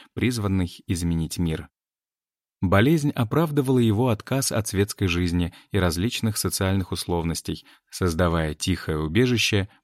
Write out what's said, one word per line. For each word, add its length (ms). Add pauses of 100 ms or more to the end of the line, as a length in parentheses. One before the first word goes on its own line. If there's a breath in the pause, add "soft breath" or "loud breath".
(120 loud breath)
призванной 580 (160)
изменить 520
мир. 320 (920)
Болезнь 480
оправдывала 680
его 320
отказ 420
от 160
светской 380
жизни 480 (180 loud breath)
и 60
различных 580
социальных 560
условностей, 720 (260 soft breath)
создавая 600
тихое 460
убежище 720 (140)